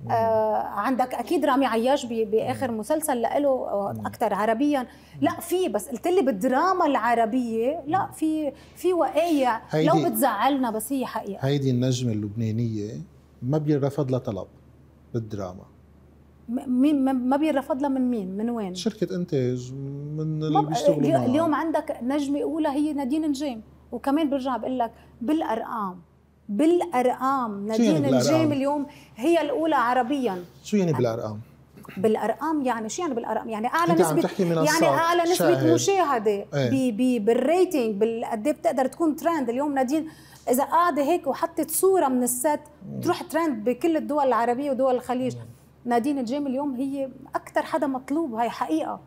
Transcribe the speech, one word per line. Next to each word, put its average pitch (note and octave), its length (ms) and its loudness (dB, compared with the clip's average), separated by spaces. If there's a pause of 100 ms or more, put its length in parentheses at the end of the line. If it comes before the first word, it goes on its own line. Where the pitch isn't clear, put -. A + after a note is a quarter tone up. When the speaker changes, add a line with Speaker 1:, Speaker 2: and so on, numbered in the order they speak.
Speaker 1:
مم. - 60 -4
Speaker 2:
آه، A3 440 2
عندك A#3 600 -2
أكيد C#4+ 300 0
رامي C4+ 200 4
عياش A#3+ 400 2
ب-، A3+ 260 -2
بآخر A#3+ 400 0
Speaker 1:
مم. A3 60 -4
Speaker 2:
مسلسل D4 440 -2
لإله، C#4+ 280 2
آه، G#3 480 -2
Speaker 1:
مم. G#3 80 -10
Speaker 2:
أكتر G3+ 280 -2
عربيا. B3 540 0 (340)
لا، D#4+ 180 2
في، F4+ 300 -2
بس G#3 180 -4
قلت B3 200 -6
لي F4+ 140 4
بالدراما C4+ 640 2
العربية، A#3 1000 0
لا، F#4 280 0
في، D#4 360 -2 (240)
في F4+ 180 0
وقايع. C#4+ 760 2
Speaker 1:
هيدي، D#3 180 2
Speaker 2:
لو D#4+ 220 4
بتزعلنا، A#3+ 600 0
بس A3 220 -6
هي C4 120 -2
حقيقة. G3 420 -6
Speaker 1:
هيدي C3+ 220 2
النجمة B2 420 0
اللبنانية A2 920 -4 (400)
ما C3 160 0
بيرفض C#3+ 540 0
لها B2+ 80 0
طلب G2 280 -6 (680)
بالدراما. G2+ 500 -8 (880)
Speaker 2:
م-، B3 200 -6 (120)
مين C#4 240 4
ما، C4+ 80 2
ما B3+ 240 0
بيرفض C#4+ 440 0
لها C#4+ 80 0
من B3+ 220 0
مين؟ F#3+ 260 -4
من A3+ 120 -2
وين؟ G#3 260 -6
Speaker 1:
شركة F#3 400 -4
إنتاج، B2+ 580 -2 (440)
من - 20 -6 (240)
اللي D#3 100 -2
Speaker 2:
ما D#3 80 4
ب-، D3+ 80 0
Speaker 1:
بيشتغلوا - 300 2
Speaker 2:
اليو-، - 180 2
Speaker 1:
معها. - 80 2
Speaker 2:
اليوم D4+ 300 2
عندك D4+ 480 -2
نجمة C#4+ 400 -2
أولى D#4 260 -2
هي D4 240 0
نادين C#4 360 -2
نجيم، C4+ 320 -4 (300)
وكمان C#4 380 0
برجع C4 280 -2
بقول B3+ 220 -4
لك A#3 120 0 (300)
بالأرقام، A3 800 -2 (480)
بالأرقام B3 1200 0
Speaker 1:
شو A3+ 80 2
يعني A3 120 6
Speaker 2:
نادين D#3+ 80 2
Speaker 1:
بالأرقام؟ C4+ 340 2
Speaker 2:
نجيم D#4+ 160 4
اليوم C#4 340 -2 (300)
هي D#4 260 2
الأولى D4+ 340 0
عربيا. B3 680 0 (200)
Speaker 1:
شو - 140 0
يعني F3 160 4
Speaker 2:
أ-، B2 40 0
Speaker 1:
بالأرقام؟ A2+ 420 -2 (580)
Speaker 2:
بالأرقام A3+ 640 0
يعني A3+ 280 -2
شو F4+ 120 -6
يعني D#4+ 120 -2
بالأرقام؟ A3+ 360 -4
يعني G#3+ 180 -4
أعلى E4+ 240 2
Speaker 1:
أنت E4 100 4
عم E3 60 6 (100)
Speaker 2:
نسبة، E3+ 40 2
Speaker 1:
تحكي F3+ 220 0
Speaker 2:
يعني E3+ 160 2
Speaker 1:
منصات، D4+ 240 4
Speaker 2:
أعلى E4+ 400 2
نسبة E4+ 120 2
Speaker 1:
شاهد. D#4 380 4
Speaker 2:
مشاهدة B3+ 800 2
Speaker 1:
إيه. A#3+ 380 2
Speaker 2:
ب-، G3+ 60 -6
ب-، B3 280 2
بالريتنج، B3+ 680 2
بال-، A3+ 300 0
قد A3 220 -4
إيه D4+ 60 2
بتقدر C#4 340 0
تكون D4+ 280 0
ترند. D#4 340 0
اليوم C#4 240 -2
نادين C#4 340 0 (420)
إذا B3+ 140 4
قاعدة D#4 400 2
هيك F4 240 2
وحطت D#4 440 -2
صورة F#4 360 4
من B3+ 160 2
الست، B3 240 0
Speaker 1:
مم. - 520 -4
Speaker 2:
بتروح F4 220 0
ترند D4 480 -2
بكل D#4 280 2
الدول C#4 300 0
العربية A#3+ 440 2
ودول B3+ 240 2
الخليج. B3 400 -2
Speaker 1:
مم. A#2+ 60 -12 (440)
Speaker 2:
نادين A#3+ 300 0
نجيم C#4 320 -4
اليوم C4+ 280 -4
هي C4+ 340 -6 (260)
أكتر - 260 -4
حدا D4+ 260 -2
مطلوب، C4+ 460 -2
هاي A3+ 160 0
حقيقة. - 580 -4